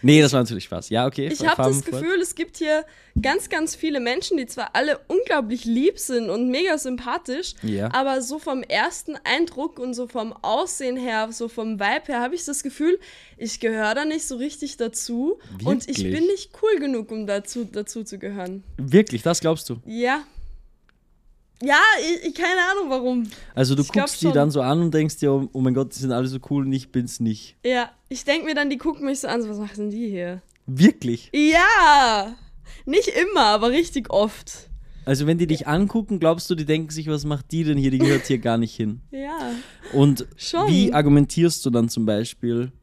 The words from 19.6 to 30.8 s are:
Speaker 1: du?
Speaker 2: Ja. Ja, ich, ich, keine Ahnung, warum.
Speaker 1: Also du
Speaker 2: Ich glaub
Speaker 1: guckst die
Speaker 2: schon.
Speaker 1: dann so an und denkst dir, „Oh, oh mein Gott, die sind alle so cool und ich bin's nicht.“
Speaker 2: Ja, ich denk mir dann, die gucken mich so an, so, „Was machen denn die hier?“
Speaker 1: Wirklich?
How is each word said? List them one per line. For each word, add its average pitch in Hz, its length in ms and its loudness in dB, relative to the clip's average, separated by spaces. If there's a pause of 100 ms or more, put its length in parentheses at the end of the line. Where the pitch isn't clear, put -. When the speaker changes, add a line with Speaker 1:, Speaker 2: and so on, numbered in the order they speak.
Speaker 1:
du? 117 60 -8 (100)
Speaker 2:
Ja. 240 340 -2 (1400)
Ja, 285 160 6 (220)
ich, 339 260 -2
ich, 285 80 -6
keine 359 240 0 (100)
Ahnung, 381 200 -2
warum. 254 400 -2 (260)
Speaker 1:
Also 131 200 2
du 143 60 0
Speaker 2:
Ich 143 80 2
glaub 208 180 2
Speaker 1:
guckst - 140 -6
die 160 40 0
Speaker 2:
schon. 165 80 4
Speaker 1:
dann 147 180 4
so 143 100 0
an 143 200 2
und 165 120 0
denkst 156 260 0
dir, 143 120 2
„Oh, 135 220 0
oh 131 80 -2
mein 127 120 2
Gott, 135 220 -2
die - 40 -14
sind 131 120 -2
alle 123 160 0
so 131 100 -6 (120)
cool 143 160 0
und 135 80 -2
ich 131 180 -6
bin's 123 300 -4
nicht.“ 110 340 -4 (100)
Speaker 2:
Ja, 240 260 0 (180)
ich 254 160 -10
denk 294 180 0
mir 311 120 -2
dann, 285 140 0
die 269 80 -2
gucken 302 280 -4
mich 269 160 -2
so - 80 -6
an, 240 120 -2
so, 220 60 -4
„Was 208 100 -8
machen 208 200 -8
denn 208 120 -4
die 220 200 -6
hier?“ 180 320 -8 (260)
Speaker 1:
Wirklich? 131 680 4